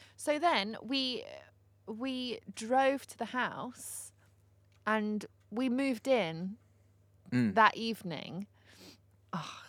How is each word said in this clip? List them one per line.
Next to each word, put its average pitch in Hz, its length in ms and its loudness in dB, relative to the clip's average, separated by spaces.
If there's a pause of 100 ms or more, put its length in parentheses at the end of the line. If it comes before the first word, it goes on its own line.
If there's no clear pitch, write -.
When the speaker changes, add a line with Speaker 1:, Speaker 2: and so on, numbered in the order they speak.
(180)
Speaker 1:
so 302 200 0
then 247 460 2
we, 262 400 -2 (640)
we 247 520 -6 (140)
drove 269 540 2
to - 100 -18
the 233 80 -4
house - 840 -6 (760)
and 214 400 2 (260)
we 247 180 2
moved 262 380 0
in 190 500 2 (720)
Speaker 2:
Mm. 233 240 4
Speaker 1:
that 220 220 6
evening. 196 680 -6 (840)
Oh, - 380 -8